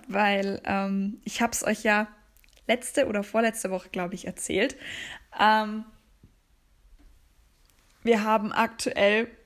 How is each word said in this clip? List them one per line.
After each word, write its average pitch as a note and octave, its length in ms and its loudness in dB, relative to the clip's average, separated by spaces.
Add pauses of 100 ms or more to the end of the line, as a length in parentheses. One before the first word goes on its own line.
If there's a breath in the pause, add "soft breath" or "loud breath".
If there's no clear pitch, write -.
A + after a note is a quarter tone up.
weil, G3 580 0
ähm, G3 580 -2
ich - 180 -6
hab's A#3 220 0
euch G#3+ 200 -2
ja G#3+ 240 2 (600)
letzte A#3+ 400 0
oder G#3 160 -2
vorletzte A3 480 0
Woche, F#3 200 -6
glaub F3+ 220 -4
ich, - 140 -10
erzählt. F#3+ 480 -2 (640 loud breath)
Ähm, G#3+ 440 4 (2250)
wir A3+ 200 4
haben G#3+ 280 2
aktuell A3 760 2 (180)